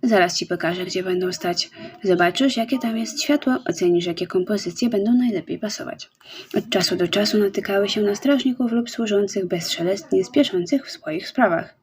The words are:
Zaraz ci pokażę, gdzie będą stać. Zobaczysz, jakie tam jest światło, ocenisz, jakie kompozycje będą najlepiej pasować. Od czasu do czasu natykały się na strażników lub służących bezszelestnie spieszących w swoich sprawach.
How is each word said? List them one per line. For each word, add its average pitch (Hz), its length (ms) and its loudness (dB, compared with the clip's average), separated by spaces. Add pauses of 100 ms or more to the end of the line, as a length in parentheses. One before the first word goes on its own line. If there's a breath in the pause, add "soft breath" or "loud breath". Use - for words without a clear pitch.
Zaraz 190 340 4
ci 175 80 -4
pokażę, 175 400 -4
gdzie 185 180 -4
będą 185 280 0
stać. - 380 -4 (340 loud breath)
Zobaczysz, 180 540 2
jakie 240 220 -2
tam 226 180 -2
jest 226 240 -6
światło, 285 360 2 (120)
ocenisz, 175 360 2
jakie 175 220 -4
kompozycje 196 600 -2
będą 214 240 2
najlepiej 240 460 0
pasować. - 500 -10 (480 loud breath)
Od - 120 -4
czasu 180 260 0
do 175 120 0
czasu 208 300 2
natykały 202 520 2
się 214 120 0
na 202 140 2
strażników 254 560 2
lub 240 180 0
służących 202 560 0
bezszelestnie 185 760 -2
spieszących 269 640 0
w - 60 -14
swoich - 360 -8
sprawach. 220 540 0